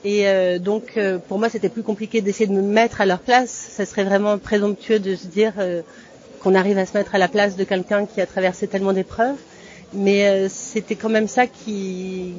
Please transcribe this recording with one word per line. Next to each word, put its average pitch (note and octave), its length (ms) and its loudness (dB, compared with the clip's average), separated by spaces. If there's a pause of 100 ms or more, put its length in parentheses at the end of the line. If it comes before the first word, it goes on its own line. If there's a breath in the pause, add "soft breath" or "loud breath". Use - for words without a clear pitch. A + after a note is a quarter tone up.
Et, G3+ 240 2
euh, F#3 320 2
donc, G#3+ 380 -4
euh, F#3+ 200 0
pour F#3+ 220 -6
moi, A3+ 80 2
c'était G#3 220 -2
plus A3+ 140 -6
compliqué A3 360 -2
d'essayer G3+ 280 0
de G3 60 0
me F#3+ 80 2
mettre G#3+ 380 2
à G3+ 60 2
leur F3+ 140 2
place. B3 300 2
Ça - 360 -8
serait - 180 -2
vraiment G3+ 340 2
présomptueux G#3 640 0
de F#3+ 160 -2
se F3+ 120 -14
dire, G#3 320 0
euh, F3 220 -2 (600 loud breath)
qu'on F#3+ 140 4
arrive G3 220 4
à F#3+ 80 2
se G#3 120 -4
mettre G3+ 180 -2
à - 20 4
la F3+ 120 2
place G3+ 260 0
de F#3+ 80 -4
quelqu'un G3 420 0
qui G3+ 140 -8
a F3+ 60 0
traversé F#3 420 -2
tellement G3 240 -2
d'épreuves. A3+ 460 -2 (560 loud breath)
Mais, G3+ 340 2
euh, F#3+ 220 2
c'était - 460 -6
quand A3 120 -6
même A3 220 2
ça B3 180 2
qui, F#3 920 -8